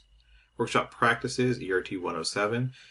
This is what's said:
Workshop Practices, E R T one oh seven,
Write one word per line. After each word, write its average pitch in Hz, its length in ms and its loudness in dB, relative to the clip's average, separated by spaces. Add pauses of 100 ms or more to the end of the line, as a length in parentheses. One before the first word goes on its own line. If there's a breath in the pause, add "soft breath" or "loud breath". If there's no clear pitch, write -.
(580 soft breath)
Workshop 117 340 0
Practices, 123 720 2
E 90 100 -4
R 92 80 4
T 98 160 -4
one 87 220 -4
oh 80 60 -4
seven, 117 500 0 (180 loud breath)